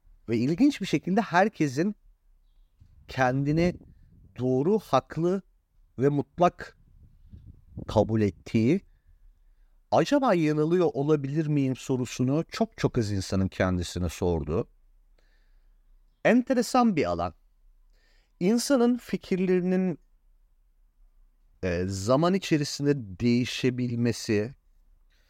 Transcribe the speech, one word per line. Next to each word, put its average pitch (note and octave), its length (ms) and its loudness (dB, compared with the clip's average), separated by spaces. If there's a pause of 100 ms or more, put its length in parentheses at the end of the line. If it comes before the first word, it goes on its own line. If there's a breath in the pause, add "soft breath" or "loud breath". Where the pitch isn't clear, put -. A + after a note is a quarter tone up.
(300)
ve A#2 80 0
ilginç E3+ 440 2
bir F#3+ 40 -6
şekilde F3+ 360 -2
herkesin F3 760 0 (1120)
kendini C#3+ 680 0 (640)
doğru, C3+ 400 0
haklı E3+ 640 -2 (580)
ve C#3 100 4
mutlak - 680 0 (1080)
kabul A2 340 2
ettiği, A2+ 600 0 (1080)
"Acaba A3+ 420 2
yanılıyor D#3 600 2
olabilir D3 540 -2
miyim?" C#3 280 0
sorusunu C3 760 -2
çok - 260 -4
çok - 200 -2
az G#2 140 0
insanın F#2+ 360 -2
kendisine F2+ 640 -2
sorduğu D#2 580 -2 (1600)
enteresan A#3+ 680 2
bir B2 100 2
alan. F2 280 -2 (1080)
İnsanın A#3+ 580 2
fikirlerinin, F#3 1000 -2 (1600)
e, F2+ 240 -2
zaman A#2 460 0
içerisinde C#3+ 880 -2
değişebilmesi, A#2+ 1400 -2 (760)